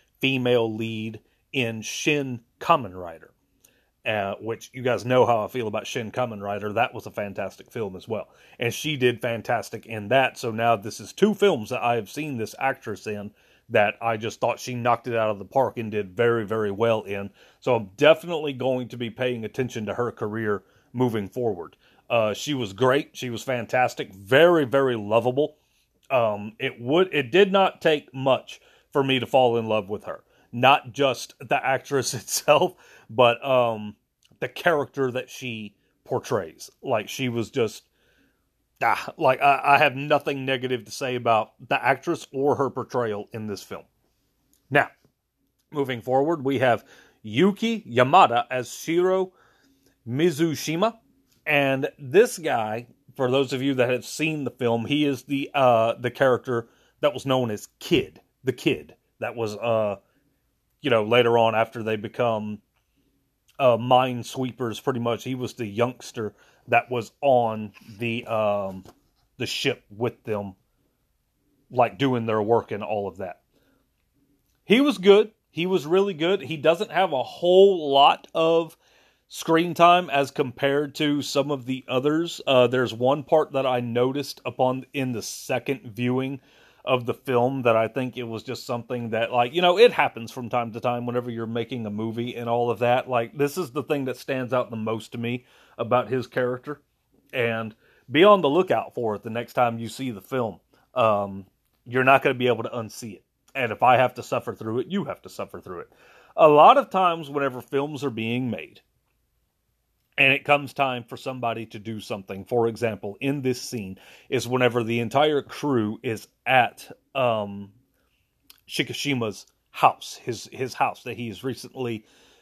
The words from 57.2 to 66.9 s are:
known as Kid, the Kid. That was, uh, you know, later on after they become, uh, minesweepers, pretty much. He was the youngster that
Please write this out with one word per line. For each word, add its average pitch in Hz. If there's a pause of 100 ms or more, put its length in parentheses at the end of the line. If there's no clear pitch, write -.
known 131
as 104 (100)
Kid, - (240)
the 127
Kid. 101 (260)
That 113
was, 110
uh, 107 (840)
you 143
know, 113
later 117
on 113
after 113
they 110
become, 107 (960)
uh, 123
minesweepers, 123
pretty 127
much. 117
He 131
was 123
the 117
youngster 113 (340)
that 117